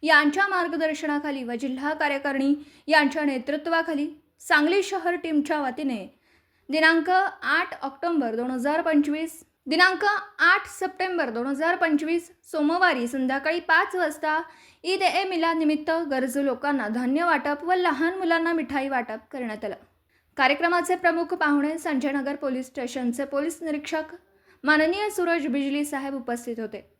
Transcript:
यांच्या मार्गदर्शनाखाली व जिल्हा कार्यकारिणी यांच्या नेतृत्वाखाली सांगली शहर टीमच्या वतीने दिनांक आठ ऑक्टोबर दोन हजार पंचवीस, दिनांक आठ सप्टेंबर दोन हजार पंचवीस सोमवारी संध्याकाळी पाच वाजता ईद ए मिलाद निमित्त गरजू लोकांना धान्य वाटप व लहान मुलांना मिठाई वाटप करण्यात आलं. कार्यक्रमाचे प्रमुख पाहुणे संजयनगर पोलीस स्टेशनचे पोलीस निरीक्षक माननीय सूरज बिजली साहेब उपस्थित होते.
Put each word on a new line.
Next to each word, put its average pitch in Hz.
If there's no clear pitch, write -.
यांच्या 302
मार्गदर्शनाखाली 311
व 233
जिल्हा 269
कार्यकारिणी 277
यांच्या 294
नेतृत्वाखाली 302
सांगली 339
शहर 359
टीमच्या 302
वतीने 247
दिनांक 320
आठ 302
ऑक्टोबर 277
दोन 240
हजार 269
पंचवीस, 311
दिनांक 359
आठ 349
सप्टेंबर 359
दोन 233
हजार 294
पंचवीस 330
सोमवारी 311
संध्याकाळी 269
पाच 339
वाजता 311
ईद 381
ए 370
मिलाद 330
निमित्त 311
गरजू 262
लोकांना 262
धान्य 254
वाटप 294
व 349
लहान 339
मुलांना 339
मिठाई 277
वाटप 233
करण्यात 226
आलं. 202
कार्यक्रमाचे 339
प्रमुख 339
पाहुणे 302
संजयनगर 277
पोलीस 262
स्टेशनचे 247
पोलीस 285
निरीक्षक 311
माननीय 320
सूरज 339
बिजली 277
साहेब 277
उपस्थित 240
होते. 214